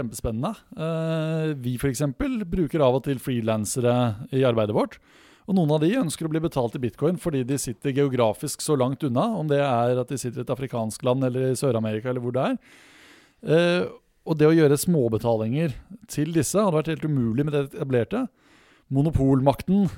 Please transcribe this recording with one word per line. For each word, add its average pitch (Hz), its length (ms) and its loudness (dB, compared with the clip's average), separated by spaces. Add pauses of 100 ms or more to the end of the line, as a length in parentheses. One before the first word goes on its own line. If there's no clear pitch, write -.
kjempespennende. 123 520 -4 (220)
Eh, 160 760 -2
vi 123 220 -4
for 139 120 -2
eksempel 208 560 -2
bruker 170 360 0
av 127 140 6
og 135 80 -2
til 139 140 -2
freelancere 117 960 0 (160)
i 131 140 0
arbeidet 110 300 2
vårt, 226 220 -2 (500)
og 190 80 0
noen 160 160 4
av 156 80 2
de 165 160 4
ønsker 165 300 -2
å 160 40 -6
bli 156 100 -2
betalt 139 360 -2
i 151 40 -8
bitcoin 143 380 -2
fordi 135 280 -2
de 131 120 -2
sitter 131 360 -6
geografisk 127 640 0
så 156 180 0
langt 127 260 0
unna, 160 360 0
om 156 80 -4
det 143 120 2
er 123 380 2
at 123 120 -2
de 139 80 -6
sitter 120 220 -8
i - 20 -6
et 117 80 -8
afrikansk 120 540 -6
land 131 200 2
eller 131 280 0
i 127 40 0
Sør-Amerika 110 540 -2
eller 127 100 -4
hvor 120 140 -4
det 127 100 0
er. 233 140 0 (920)
Eh, 175 400 2 (400)
og 160 100 -2
det 151 100 6
å 160 60 8
gjøre 151 220 6
småbetalinger 120 960 0 (360)
til 156 240 -4
disse 165 260 0
hadde 202 160 2
vært 151 160 0
helt 151 140 -4
umulig 135 400 0
med 151 80 -2
det 139 180 -2
etablerte. 135 560 -2 (640)
Monopolmakten, 139 920 2 (120)